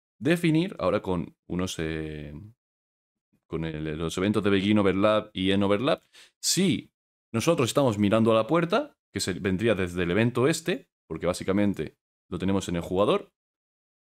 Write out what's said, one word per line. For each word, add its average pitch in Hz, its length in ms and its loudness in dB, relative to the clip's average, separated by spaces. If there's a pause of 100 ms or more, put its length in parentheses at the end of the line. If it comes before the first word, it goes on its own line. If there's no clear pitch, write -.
(200)
definir, 165 600 2
ahora 92 220 0
con 87 340 -4 (120)
unos, 90 300 -4
eh, 78 560 -6 (1120)
con 80 180 -6
el, 78 320 -6
los 82 200 -4
eventos 101 260 0
de 101 60 2
begin 101 300 4
overlap 101 540 2
y 92 180 0
end 101 120 2
overlap, 101 400 0 (380)
si 170 500 0 (420)
nosotros 117 360 2
estamos 127 280 2
mirando 110 340 4
a 110 40 6
la 110 120 2
puerta, 170 500 0 (160)
que 101 60 -4
se, 95 140 -4
vendría 95 420 0
desde 90 280 -2
el 85 80 0
evento 117 360 2
este, 170 420 -4 (180)
porque 82 200 -6
básicamente 92 720 -2 (320)
lo 87 100 -8
tenemos 95 300 -2
en 87 80 -2
el 85 40 -4
jugador, 98 500 0 (800)